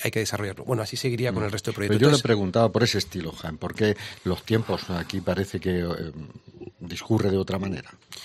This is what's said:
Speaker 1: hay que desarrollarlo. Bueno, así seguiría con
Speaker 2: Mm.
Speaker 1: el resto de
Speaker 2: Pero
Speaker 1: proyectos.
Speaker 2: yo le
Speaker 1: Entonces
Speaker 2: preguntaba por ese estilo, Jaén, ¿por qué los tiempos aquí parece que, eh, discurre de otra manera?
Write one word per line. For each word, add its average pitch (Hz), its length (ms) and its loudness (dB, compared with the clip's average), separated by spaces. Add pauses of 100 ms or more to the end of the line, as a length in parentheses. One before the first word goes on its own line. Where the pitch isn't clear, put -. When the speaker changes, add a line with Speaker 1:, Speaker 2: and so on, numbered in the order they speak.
Speaker 1:
hay 117 60 0
que 113 100 0
desarrollarlo. 101 440 -4
Bueno, 117 180 0
así 110 140 -8
seguiría 120 360 -2
con 101 100 0
Speaker 2:
Mm. 107 40 0
Speaker 1:
el 101 60 -4
resto 110 180 -4
de 101 40 -4
Speaker 2:
Pero 101 140 0
Speaker 1:
proyectos. 104 120 4
Speaker 2:
yo 131 60 8
le 151 40 8
Speaker 1:
Entonces 139 120 6
Speaker 2:
preguntaba 107 500 4
por 110 120 2
ese 110 140 2
estilo, 82 340 -4
Jaén, 82 240 -10
¿por 85 180 -8
qué 104 220 2 (280)
los 90 200 -2
tiempos - 460 0
aquí 87 300 -4
parece 92 400 -2
que, 92 200 0
eh, 85 320 -4 (680)
discurre 104 500 0
de 95 80 4
otra 95 200 0
manera? 95 320 -4 (340)